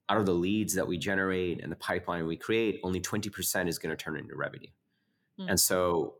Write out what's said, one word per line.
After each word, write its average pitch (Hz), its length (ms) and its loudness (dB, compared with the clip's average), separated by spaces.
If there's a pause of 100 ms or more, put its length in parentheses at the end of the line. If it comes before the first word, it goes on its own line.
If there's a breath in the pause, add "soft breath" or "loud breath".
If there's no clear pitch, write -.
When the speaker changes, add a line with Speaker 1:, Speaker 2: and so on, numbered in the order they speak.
Speaker 1:
out 101 80 4
of 107 80 4
the 92 80 4
leads 95 400 2
that 92 160 0
we 90 80 0
generate 92 640 0
and - 80 -6
the 85 60 -6
pipeline 87 500 -2
we 82 80 -2
create, 110 480 0
only 92 160 0
twenty 104 300 -4
percent 90 400 0
is 80 100 -2
gonna 80 160 -4
turn 78 220 -6
into 73 180 -10
revenue. 69 320 -6 (720)
Speaker 2:
Hmm. 185 100 -8
Speaker 1:
And 95 100 2
so 87 600 2